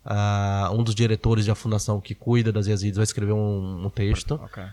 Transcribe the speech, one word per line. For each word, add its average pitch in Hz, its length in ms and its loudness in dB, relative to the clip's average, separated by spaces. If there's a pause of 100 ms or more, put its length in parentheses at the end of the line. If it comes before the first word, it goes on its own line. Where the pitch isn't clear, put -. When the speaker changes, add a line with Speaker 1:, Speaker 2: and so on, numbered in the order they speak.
Speaker 1:
ah, 101 720 0
um 113 100 2
dos 113 120 0
diretores 110 500 2
da 107 80 2
fundação 104 480 -2
que - 140 -10
cuida 117 360 2
das 104 140 0
Yazidis 101 320 0
vai 110 60 4
escrever 104 300 0
um, 98 520 -2
um 98 40 -4
texto. 110 540 -2
Speaker 2:
Ok. 101 300 -14